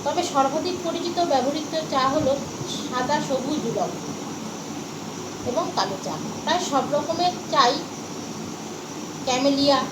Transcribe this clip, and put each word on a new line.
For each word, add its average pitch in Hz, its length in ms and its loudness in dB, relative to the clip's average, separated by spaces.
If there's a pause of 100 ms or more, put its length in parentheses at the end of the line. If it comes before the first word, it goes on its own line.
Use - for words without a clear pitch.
তবে 320 200 0
সর্বাধিক 285 500 2 (100)
পরিচিত 339 420 0
ব্যবহৃত 294 560 2 (100)
চা 269 180 4
হলো 277 260 4 (340)
সাদা, 277 600 0
সবুজ, 269 360 0
উলং 202 220 0 (1600)
এবং 311 280 0
কালো 196 280 0
চা। 185 80 -4 (320)
প্রায় 320 160 2 (120)
সব 262 220 2
রকমের 330 380 2 (200)
চাই 269 220 6 (1500)
ক্যামেলিয়া 269 680 4